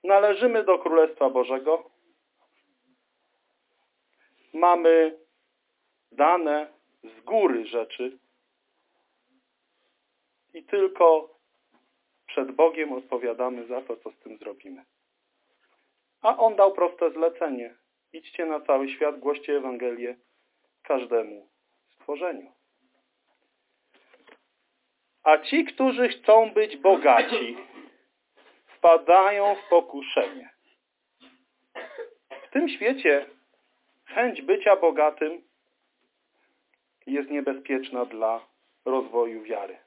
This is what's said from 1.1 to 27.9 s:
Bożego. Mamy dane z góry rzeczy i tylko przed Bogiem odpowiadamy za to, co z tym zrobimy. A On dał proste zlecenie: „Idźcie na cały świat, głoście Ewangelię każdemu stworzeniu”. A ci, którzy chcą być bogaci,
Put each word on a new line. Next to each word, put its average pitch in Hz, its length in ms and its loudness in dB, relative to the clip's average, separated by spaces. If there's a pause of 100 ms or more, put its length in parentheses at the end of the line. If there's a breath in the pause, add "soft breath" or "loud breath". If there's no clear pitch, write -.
Bożego. 135 600 -2 (2500)
Mamy 165 680 4 (960)
dane 151 600 0 (320)
z 113 160 -20
góry 151 460 0
rzeczy 120 520 -8 (2250)
i 160 100 -20
tylko 180 680 2 (920)
przed 135 260 -6
Bogiem 156 400 0
odpowiadamy 123 760 -8
za 123 160 -10
to, 113 140 -12
co - 140 -18
z - 80 -20
tym 110 200 -20
zrobimy. 95 460 -18 (1400)
A 226 140 2
On 226 200 2
dał 196 160 6
proste 175 380 -2
zlecenie: 160 640 -4 (380)
„Idźcie 160 340 -12
na 151 140 -6
cały 135 280 -2
świat, 147 300 -4
głoście 143 380 -6
Ewangelię 123 600 -8 (680)
każdemu 113 680 -4 (460)
stworzeniu”. 147 580 -12 (2750)
A 156 160 6
ci, 277 260 -2
którzy 254 440 -2
chcą 220 420 4
być 214 260 -2
bogaci, 131 800 2 (1200)